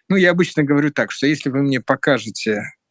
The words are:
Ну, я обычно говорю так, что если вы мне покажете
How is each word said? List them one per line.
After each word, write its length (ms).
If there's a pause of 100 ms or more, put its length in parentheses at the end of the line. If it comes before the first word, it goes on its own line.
Ну, 80
я 140
обычно 320
говорю 280
так, 200
что 160
если 240
вы 120
мне 180
покажете 800 (280)